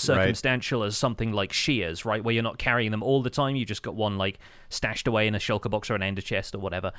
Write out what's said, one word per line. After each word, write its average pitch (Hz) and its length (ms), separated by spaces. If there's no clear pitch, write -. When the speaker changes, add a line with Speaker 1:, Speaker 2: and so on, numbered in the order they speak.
Speaker 1:
Right. 135 60
Speaker 2:
circumstantial 113 680
as 104 140
something 113 340
like 101 220
shears, 90 520
right? 107 180
Where 117 100
you're 117 100
not 113 140
carrying 120 340
them 107 120
all 135 180
the 123 80
time, 139 260
you 127 100
just 101 180
got - 100
one, 104 240
like, 98 220
stashed - 380
away 110 200
in 107 80
a 98 40
shulker 107 300
box 104 220
or 110 40
an 98 60
ender 98 200
chest - 340
or 101 40
whatever. 92 400